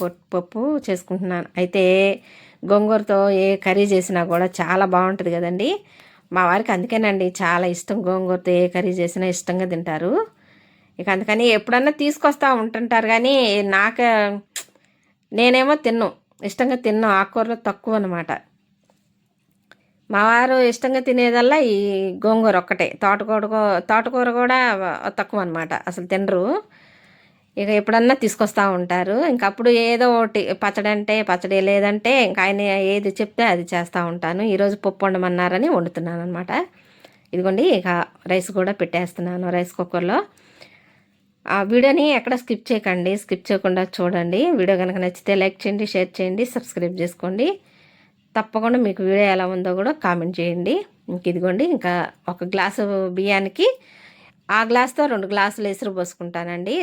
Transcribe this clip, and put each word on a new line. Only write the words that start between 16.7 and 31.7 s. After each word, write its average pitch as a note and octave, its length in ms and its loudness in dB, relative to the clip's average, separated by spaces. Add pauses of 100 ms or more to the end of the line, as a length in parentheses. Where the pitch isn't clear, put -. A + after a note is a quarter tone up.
తిన్ను, A3+ 340 0
ఆకుకూరలు G#3 460 0 (120)
తక్కువ A3 280 -4
అనమాట. F3 380 -4 (1800)
మా G#3 140 2
వారు A#3+ 300 4 (180)
ఇష్టంగా C4 280 -2
తినేదల్లా B3 560 4
ఈ A#3+ 220 2 (480)
గోంగూర A3 300 4
ఒక్కటే, F3+ 460 -2
తోటకూర G#3 440 0
కూ-, G#3 420 0
తోటకూర B3 420 0
కూడా B3 280 2 (600)
తక్కువ G3+ 220 -4
అనమాట, E3 320 -4 (160)
అసలు F3+ 240 -8
తినరు. G3 500 0 (920)
ఇక G3+ 120 -2
ఎప్పుడన్నా A3 460 4
తీసుకొస్తా G#3 560 0
ఉంటారు. F3+ 540 -2
ఇంక C#4 200 0
అప్పుడు B3 260 0
ఏదో A#3 360 2 (120)
ఒకటి A3 220 0 (120)
పచ్చడి G3+ 360 -2
అంటే G#3+ 340 0
పచ్చడి, F#3+ 380 0
లేదంటే G3+ 520 2 (120)